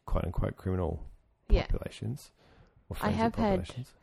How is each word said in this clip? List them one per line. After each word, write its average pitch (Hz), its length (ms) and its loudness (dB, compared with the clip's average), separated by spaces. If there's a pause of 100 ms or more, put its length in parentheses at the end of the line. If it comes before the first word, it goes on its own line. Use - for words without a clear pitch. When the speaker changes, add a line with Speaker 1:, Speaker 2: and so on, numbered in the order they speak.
Speaker 1:
quote - 180 2
unquote 101 320 0
criminal 90 480 -2 (460)
Speaker 2:
Yeah. 175 160 6
Speaker 1:
populations - 640 -4 (580)
or - 80 -8
Speaker 2:
I - 40 -8
Speaker 1:
forensic 208 200 2
Speaker 2:
have 226 140 2
had 196 260 4
Speaker 1:
populations. - 420 -10